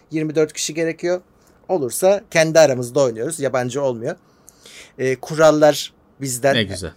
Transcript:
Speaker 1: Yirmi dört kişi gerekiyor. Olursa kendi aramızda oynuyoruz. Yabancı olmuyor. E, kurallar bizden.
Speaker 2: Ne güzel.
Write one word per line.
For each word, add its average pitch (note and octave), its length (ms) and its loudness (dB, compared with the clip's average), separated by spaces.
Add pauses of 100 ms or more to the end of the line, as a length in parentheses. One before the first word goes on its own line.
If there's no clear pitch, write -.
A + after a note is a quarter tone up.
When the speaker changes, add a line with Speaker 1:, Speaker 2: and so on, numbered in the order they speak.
(120)
Speaker 1:
Yirmi D#3 240 -4
dört D#3 180 0
kişi - 200 -8
gerekiyor. E3+ 480 -4 (480)
Olursa F#3 640 0
kendi D#3+ 280 2
aramızda B2+ 400 2
oynuyoruz. C3+ 400 -2
Yabancı B2+ 420 -4
olmuyor. B2+ 340 -4 (800)
E, C3 180 -2
kurallar D3+ 760 2 (280)
bizden. C3 340 0
Speaker 2:
Ne A2+ 80 2
güzel. F#2 340 -10